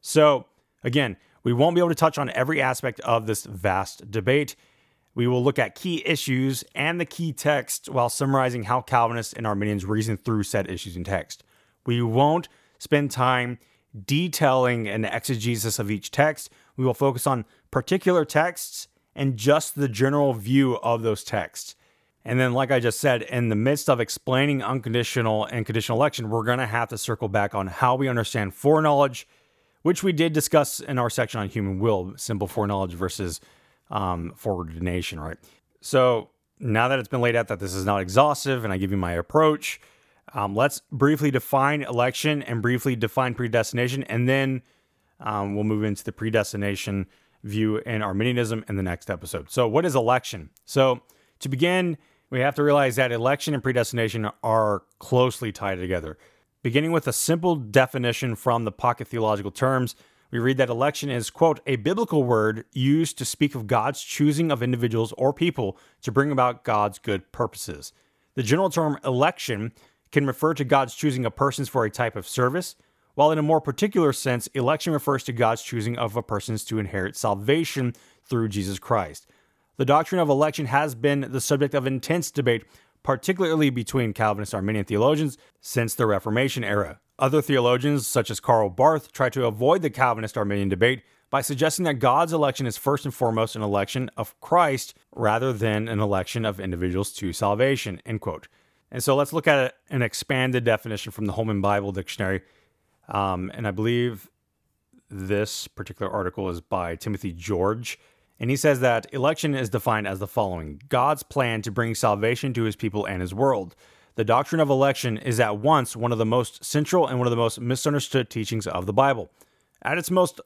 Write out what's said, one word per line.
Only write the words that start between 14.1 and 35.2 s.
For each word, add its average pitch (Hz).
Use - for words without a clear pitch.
an 107
exegesis 113
of 101
each 104
text. 151
We 131
will 127
focus 135
on 127
particular 175
texts -
and 135
just 143
the 143
general 135
view 123
of 117
those 110
texts. -
And 120
then, 127
like 131
I 127
just 117
said, 127
in 120
the 110
midst 135
of 120
explaining 131
unconditional 113
and 117
conditional 113
election, 123
we're 113
gonna 123
have 113
to 113
circle 110
back 101
on 98
how 127
we 135
understand 110
foreknowledge, 143
which 175
we 190
did 160
discuss 147
in 139
our 120
section 117
on 101
human 98
will, 98
simple 101
foreknowledge 98
versus, 90
um, 90
foreordination, 87
right? 82